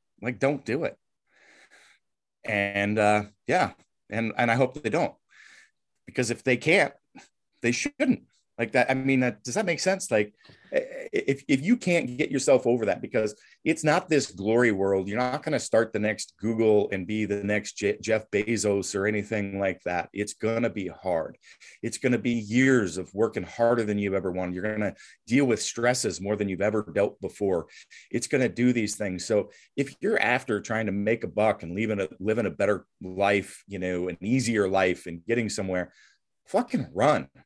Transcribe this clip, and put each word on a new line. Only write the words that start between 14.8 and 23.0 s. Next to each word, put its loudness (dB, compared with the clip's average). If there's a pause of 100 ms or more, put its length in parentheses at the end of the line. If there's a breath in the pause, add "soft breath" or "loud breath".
you're -4
not -2
gonna 0
start 2
the -4
next -4
Google 2
and -6
be -2
the -4
next -4
Je-, 0
Jeff -2
Bezos 0
or 0
anything -4
like -2
that. -4
It's -6
gonna -2
be -8
hard. -4 (420 loud breath)
It's -8
gonna 2
be -2
years 2
of -8